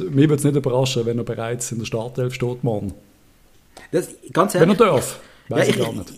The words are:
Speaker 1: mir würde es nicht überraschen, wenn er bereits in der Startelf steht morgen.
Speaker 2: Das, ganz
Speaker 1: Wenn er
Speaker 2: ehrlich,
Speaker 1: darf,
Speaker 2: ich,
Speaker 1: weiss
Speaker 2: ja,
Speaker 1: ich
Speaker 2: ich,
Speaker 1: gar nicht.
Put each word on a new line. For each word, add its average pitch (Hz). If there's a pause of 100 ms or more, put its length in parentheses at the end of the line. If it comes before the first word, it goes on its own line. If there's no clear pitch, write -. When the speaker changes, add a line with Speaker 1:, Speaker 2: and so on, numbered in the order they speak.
(140)
Speaker 1:
mir 139
würde 151
es 135
nicht 143
überraschen, 127
wenn 120
er 117
bereits 113
in 110
der 110
Startelf 127
steht 123
morgen. 104 (960)
Speaker 2:
Das, 165 (240)
ganz 196
Speaker 1:
Wenn 180
er 160
Speaker 2:
ehrlich, 190
Speaker 1:
darf, 175 (260)
Speaker 2:
ich, -
Speaker 1:
weiss 160
Speaker 2:
ja, -
Speaker 1:
ich -
Speaker 2:
ich, 117
Speaker 1:
gar 113
nicht. 107